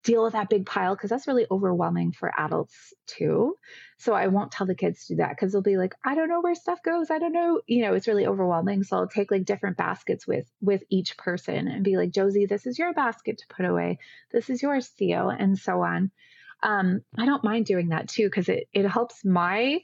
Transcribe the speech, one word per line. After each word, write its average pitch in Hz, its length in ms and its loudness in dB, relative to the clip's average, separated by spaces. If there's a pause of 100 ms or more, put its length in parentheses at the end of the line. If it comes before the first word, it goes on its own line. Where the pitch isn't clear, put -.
deal 233 180 4
with 220 120 0
that 208 140 -2
big 196 160 2
pile," 190 320 0
'cause 202 140 -8
that's 254 160 -2
really 254 240 2
overwhelming 175 640 0
for - 260 -4
adults 160 560 -6 (140)
too. 170 480 0 (420)
So 233 160 0
I 190 140 0
won't 196 240 0
tell 196 120 -4
the 185 120 -2
kids 175 300 -4
to - 80 -6
do - 20 -2
that 160 200 0
'cause 190 140 -2
they'll 196 120 0
be 196 160 2
like, 185 260 -2
"I 269 100 0
don't 320 140 0
know 339 120 0
where 349 140 0
stuff 349 300 -6
goes. 330 260 -2
I 311 80 0
don't 330 140 -2
know." 339 340 2
You 240 160 2
know, 196 120 2
it's 196 120 0
really 202 180 2
overwhelming. 196 600 0
So 190 140 -2
I'll 185 100 0
take, 202 240 -2
like, 190 120 2
different 196 320 -2
baskets 180 480 -4
with, - 240 -4 (120)
with 196 300 2
each 185 260 0
person - 500 -4
and - 160 -4
be 190 140 2
like, 180 160 0
"Josie, 196 340 2
this 202 200 -4
is 247 120 -6
your 339 140 -2
basket 226 460 -2
to - 100 -20
put 185 180 -4
away. 175 320 0 (320)
This 233 180 0
is 254 140 -2
yours, 277 240 0
Theo," 180 420 0
and 196 300 2
so 180 240 -2
on. 170 300 0 (500)
Um, 196 380 2 (180)
I 233 80 0
don't 285 160 2
mind 220 240 0
doing 180 220 2
that 160 200 -2
too, 208 220 0
'cause 180 180 0
it, - 240 -2
it 202 140 2
helps 240 380 -2
my 196 600 2